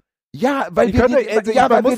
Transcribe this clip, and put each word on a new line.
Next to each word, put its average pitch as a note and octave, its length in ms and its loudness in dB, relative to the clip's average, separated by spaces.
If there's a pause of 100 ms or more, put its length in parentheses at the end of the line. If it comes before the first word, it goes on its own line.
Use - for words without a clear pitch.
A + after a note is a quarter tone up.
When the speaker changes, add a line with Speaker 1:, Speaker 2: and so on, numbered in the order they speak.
(320)
Speaker 1:
Ja, A#3 380 -2
weil G#3 200 0
Speaker 2:
Ich - 40 -2
Speaker 1:
wir B3 80 2
Speaker 2:
könnte, B3 220 2
Speaker 1:
die, G#3 60 -10
Speaker 2:
also A3 200 -2
Speaker 1:
ja, B3 120 2
Speaker 2:
man A#3+ 80 2
Speaker 1:
weil A3 120 2
Speaker 2:
muss B3+ 100 0
Speaker 1:
wir A#3+ 60 -2